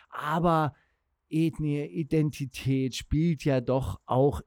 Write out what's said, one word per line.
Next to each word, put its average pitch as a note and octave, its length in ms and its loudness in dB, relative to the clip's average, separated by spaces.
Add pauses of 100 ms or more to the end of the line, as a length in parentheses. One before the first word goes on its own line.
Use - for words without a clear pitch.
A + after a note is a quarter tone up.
(100)
aber D#3 640 0 (560)
Ethnie, D3+ 540 0
Identität C#3 1080 -2
spielt D#3 500 0
ja C3+ 160 2
doch B2+ 460 -2
auch C3+ 400 2